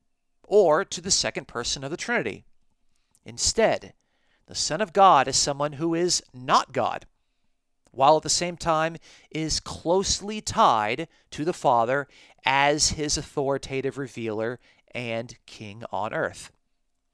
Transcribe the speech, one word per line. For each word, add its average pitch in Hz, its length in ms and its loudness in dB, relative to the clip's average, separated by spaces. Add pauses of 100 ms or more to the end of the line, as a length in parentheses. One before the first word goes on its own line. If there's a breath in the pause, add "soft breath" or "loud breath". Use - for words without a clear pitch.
(420)
or 185 420 4
to - 160 -10
the 175 120 -4
second 135 340 -2
person 120 380 -8
of 139 80 -8
the 180 40 -6
Trinity. 143 480 -4 (800)
Instead, 120 680 0 (520)
the - 100 -16
Son 156 240 -4
of 196 120 -4
God 170 360 8
is 131 80 -2
someone 147 380 -2
who 165 200 -4
is 170 260 0 (120)
not 131 400 0
God, 117 340 -2 (840)
while 143 240 6
at 156 80 -2
the 156 40 -4
same 175 280 -2
time 165 400 -2 (340 loud breath)
is 156 300 -4
closely 196 800 -2
tied 131 640 2 (240 soft breath)
to 151 140 -8
the 170 80 -2
Father 131 560 0 (360 soft breath)
as 143 460 2
his 151 260 -4
authoritative 135 840 -4
revealer 117 600 -6 (340 soft breath)
and 117 440 -8 (100)
king 107 460 -16
on 101 200 -4
earth. 107 380 -6 (640)